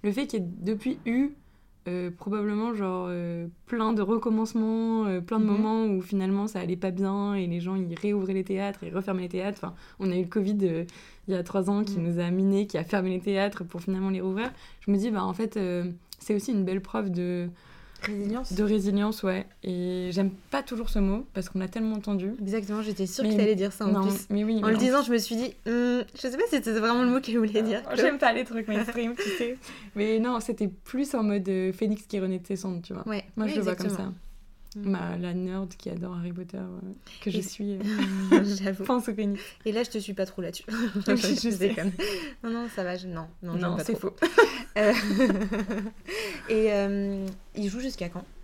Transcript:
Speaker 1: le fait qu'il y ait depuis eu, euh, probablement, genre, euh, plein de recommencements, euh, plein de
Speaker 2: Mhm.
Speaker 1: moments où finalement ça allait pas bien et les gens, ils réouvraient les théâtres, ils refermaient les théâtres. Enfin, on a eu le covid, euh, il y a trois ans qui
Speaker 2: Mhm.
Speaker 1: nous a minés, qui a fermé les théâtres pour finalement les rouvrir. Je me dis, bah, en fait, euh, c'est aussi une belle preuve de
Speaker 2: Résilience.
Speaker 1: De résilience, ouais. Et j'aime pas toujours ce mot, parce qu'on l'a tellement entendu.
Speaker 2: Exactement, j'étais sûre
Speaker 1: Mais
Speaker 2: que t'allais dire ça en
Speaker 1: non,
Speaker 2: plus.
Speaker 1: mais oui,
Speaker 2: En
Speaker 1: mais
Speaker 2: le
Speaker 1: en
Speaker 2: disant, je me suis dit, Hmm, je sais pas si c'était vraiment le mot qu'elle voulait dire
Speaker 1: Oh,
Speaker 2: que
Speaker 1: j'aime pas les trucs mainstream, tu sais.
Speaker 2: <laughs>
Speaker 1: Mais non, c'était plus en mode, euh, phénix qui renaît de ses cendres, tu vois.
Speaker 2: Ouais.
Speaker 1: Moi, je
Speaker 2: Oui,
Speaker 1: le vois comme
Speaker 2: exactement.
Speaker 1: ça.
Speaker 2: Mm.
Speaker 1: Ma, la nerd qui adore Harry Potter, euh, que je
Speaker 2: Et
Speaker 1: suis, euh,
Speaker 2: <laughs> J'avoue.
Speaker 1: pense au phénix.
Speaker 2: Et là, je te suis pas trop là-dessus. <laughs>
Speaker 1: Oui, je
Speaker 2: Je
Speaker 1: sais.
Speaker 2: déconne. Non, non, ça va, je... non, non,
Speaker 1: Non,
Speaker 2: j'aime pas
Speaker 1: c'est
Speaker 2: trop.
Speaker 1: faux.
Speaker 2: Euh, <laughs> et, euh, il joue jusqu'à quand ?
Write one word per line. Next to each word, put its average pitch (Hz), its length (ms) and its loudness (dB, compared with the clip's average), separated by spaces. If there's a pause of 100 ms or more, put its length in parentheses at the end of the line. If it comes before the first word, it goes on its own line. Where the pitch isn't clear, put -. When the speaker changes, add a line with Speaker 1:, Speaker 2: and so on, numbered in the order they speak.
Speaker 1:
le 202 100 2
fait 269 140 0
qu'il 226 140 -2
y - 20 -2
ait 175 60 -4 (120)
depuis 214 460 -2
eu, 254 240 2 (560)
euh, 180 240 -2
probablement, 208 640 -2
genre, 185 360 -2
euh, 170 360 -4 (200)
plein 220 280 0
de 214 80 2
recommencements, 220 1040 2
euh, 185 140 0
plein 196 180 -2
de 214 60 6
Speaker 2:
Mhm. 214 60 4
Speaker 1:
moments 214 360 4
où 196 160 2
finalement 196 440 2
ça 208 140 -4
allait 180 160 0
pas 185 140 0
bien 196 440 0
et 190 120 0
les 170 140 0
gens, 185 140 -2
ils 180 200 -2
réouvraient 196 400 0
les 190 100 0
théâtres, 196 400 -4
ils 170 100 -8
refermaient 190 300 -2
les 180 40 -6
théâtres. 190 340 -4
Enfin, 175 120 -8 (240)
on 190 120 0
a 180 60 2
eu 185 60 2
le 175 60 -2
covid, 208 340 2
euh, 170 220 2 (440)
il 190 60 2
y - 20 2
a 180 60 0
trois 185 280 0
ans 208 140 2
qui 196 140 -2
Speaker 2:
Mhm. 170 80 0
Speaker 1:
nous 170 140 0
a 175 100 0
minés, 196 360 4
qui 185 120 -4
a 160 60 0
fermé 185 260 0
les 185 100 -2
théâtres 196 440 0
pour 175 180 -10
finalement 190 280 0
les 190 120 0
rouvrir. 196 280 -2 (300)
Je - 100 -2
me 202 60 6
dis, 214 140 2
bah, 196 140 0
en 185 100 0
fait, 214 240 -2
euh, 180 320 0 (280)
c'est - 160 0
aussi 202 180 0
une 196 120 4
belle 190 160 0
preuve 202 300 -2
de 175 400 -2 (560)
Speaker 2:
Résilience. 208 460 -4
Speaker 1:
De 190 120 2
résilience, 208 580 2
ouais. 190 240 0 (160)
Et 180 500 -2
j'aime 190 180 2 (200)
pas 277 120 0
toujours 233 280 -4
ce - 80 2
mot, 202 360 2
parce 185 140 -4
qu'on - 100 -4
l'a 185 100 -2
tellement 220 280 -2
entendu. 202 440 -2
Speaker 2:
Exactement, 208 420 -2
j'étais 190 240 -2
sûre 196 180 -2
Speaker 1:
Mais 214 60 4
Speaker 2:
que 214 60 4
t'allais 214 180 6
dire 190 180 0
ça 214 140 -2
en 208 60 4
Speaker 1:
non, 196 140 4
Speaker 2:
plus. 196 240 0
Speaker 1:
mais 208 140 2
oui, 220 180 2
Speaker 2:
En 214 40 4
Speaker 1:
mais 214 60 6
Speaker 2:
le 220 40 6
Speaker 1:
en 214 40 4
Speaker 2:
disant, 254 220 6
je 233 100 2
me 233 60 6
suis 220 180 -2
dit, 240 120 0 (180)
Hmm, 240 360 2 (120)
je - 60 -16
sais 262 160 -2
pas 320 80 2
si 320 120 2
c'était 226 160 0
vraiment 226 300 4
le 247 80 6
mot 254 100 4
qu'elle 240 180 0
voulait 214 240 4
dire 220 240 0
Speaker 1:
Oh, - 40 -8
Speaker 2:
que 247 60 -2
Speaker 1:
j'aime 277 220 4
pas 254 140 6
les 233 120 0
trucs 226 240 -6
mainstream, 226 480 0
tu 381 120 -4 (100)
sais. 247 200 -2 (180)
Speaker 2:
<laughs> 208 200 -14
Speaker 1:
Mais 220 220 2
non, 240 220 2
c'était 214 280 -2
plus 269 460 -4
en 233 80 2
mode, 202 260 2
euh, 190 240 2
phénix 208 340 0
qui 208 140 -4
renaît 185 180 0
de 180 80 -10
ses 196 100 -2
cendres, 180 260 -6
tu - 100 -12
vois. 190 160 -8
Speaker 2:
Ouais. 208 160 -4 (120)
Speaker 1:
Moi, 214 100 0
je 208 60 0
Speaker 2:
Oui, 214 60 0
Speaker 1:
le 214 60 2
vois 185 120 2
comme 185 100 -4
Speaker 2:
exactement. 190 240 -2
Speaker 1:
ça. 185 40 -8 (640)
Speaker 2:
Mm. 202 140 -2
Speaker 1:
Ma, 175 280 0
la 175 160 -2
nerd 185 420 -2
qui - 120 -10
adore 175 280 -6
Harry 175 160 -4
Potter, 180 240 -10
euh, 185 240 -8 (420)
que 208 80 -2
je 180 80 0
Speaker 2:
Et 185 40 0
Speaker 1:
suis, 202 320 -4
euh, 190 40 -6
Speaker 2:
<laughs> 202 800 4
J'avoue. 190 240 -2
Speaker 1:
pense 247 260 0
au 214 60 -2
phénix. 202 260 -2 (240)
Speaker 2:
Et 220 60 0
là, 226 140 0
je 233 60 -10
te 226 80 -4
suis 196 160 -6
pas 190 120 0
trop 190 160 -10
là-dessus. 170 240 -8
<laughs> 214 400 -2
Speaker 1:
Oui, 254 100 6
je 220 120 2
Speaker 2:
Je 233 220 2
Speaker 1:
sais. 196 180 2
Speaker 2:
déconne. 196 240 0 (500)
Non, 233 80 -4
non, 233 240 -4
ça 196 80 -4
va, 180 140 -4
je... 185 100 -10
non, 165 200 -8 (180)
non, 175 80 -6
Speaker 1:
Non, 170 80 -2
Speaker 2:
j'aime 175 160 0
pas 208 80 -2
Speaker 1:
c'est 233 100 -2
Speaker 2:
trop. - 140 -4
Speaker 1:
faux. - 80 -8 (600)
Speaker 2:
Euh, 214 160 6
<laughs> 220 1600 0
et, 220 240 4
euh, 196 540 0 (280)
il 208 140 -2
joue 202 100 -6
jusqu'à 254 300 -6
quand ? 175 160 -10 (200)